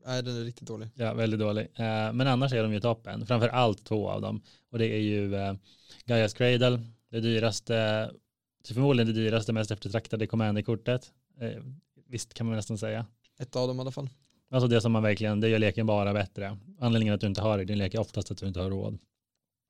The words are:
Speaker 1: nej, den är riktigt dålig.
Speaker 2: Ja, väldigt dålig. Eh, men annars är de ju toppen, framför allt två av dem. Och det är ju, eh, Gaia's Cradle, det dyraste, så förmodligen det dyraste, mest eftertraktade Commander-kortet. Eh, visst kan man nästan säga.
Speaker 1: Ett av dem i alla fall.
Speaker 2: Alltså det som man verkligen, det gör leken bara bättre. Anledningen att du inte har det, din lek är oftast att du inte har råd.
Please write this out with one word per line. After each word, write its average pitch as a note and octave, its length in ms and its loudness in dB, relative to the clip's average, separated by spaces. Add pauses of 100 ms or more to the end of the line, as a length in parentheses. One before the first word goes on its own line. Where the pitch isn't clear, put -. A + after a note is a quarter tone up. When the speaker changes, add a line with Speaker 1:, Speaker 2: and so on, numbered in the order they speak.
Speaker 1:
nej, B2+ 160 -4
den B2 140 -6
är A#2 80 -6
riktigt - 240 -12
dålig. A2 260 -10
Speaker 2:
Ja, A2+ 200 -2
väldigt A2 260 0
dålig. G#2+ 220 0
Eh, A2 500 -2
men A#2+ 80 0
annars C3 320 2
är A2+ 100 2
de A2 100 0
ju G#2 80 -2
toppen, A2 460 -2
framför A#2 220 2
allt A#2+ 360 2
två G2+ 260 -2
av G2+ 120 -4
dem. G#2 200 -6 (280)
Och A#2 80 -4
det A2+ 80 2
är A2 140 0
ju, G#2 340 0
eh, G2 200 -4 (520)
Gaia's A2+ 300 2
Cradle, B2 440 4 (300)
det A#2 100 -4
dyraste, A2 920 0 (540)
så A2 100 -12
förmodligen B2+ 400 4
det A2+ 60 0
dyraste, A2 320 2
mest A2 180 0
eftertraktade A2 560 -4
Commander-kortet. A2+ 840 -2 (300)
Eh, A2 220 -8 (460)
visst A#2+ 260 -10
kan A#2 120 -4
man A2+ 100 -2
nästan G#2+ 220 -6
säga. A2 280 -6 (320)
Speaker 1:
Ett C3+ 180 -10
av B2+ 120 0
dem B2+ 100 -4
i - 20 -6
alla C3 120 -8
fall. C#3 160 -8 (420)
Speaker 2:
Alltså B2+ 180 4
det A#2 120 6
som A#2 120 4
man A2 100 4
verkligen, G#2+ 380 2
det A2+ 80 4
gör A2 100 4
leken G#2+ 280 2
bara G2+ 260 2
bättre. G2+ 460 -4 (220)
Anledningen A2+ 340 2
att G2+ 60 -2
du A2 60 -2
inte G2 140 -2
har G#2+ 180 2
det, F#2+ 60 -2
din G2+ 140 -2
lek G2 160 -2
är A2+ 60 -2
oftast - 300 -6
att F2+ 80 -10
du F#2+ 80 -6
inte F2+ 140 -4
har F#2+ 100 -2
råd. G2+ 280 -6 (720)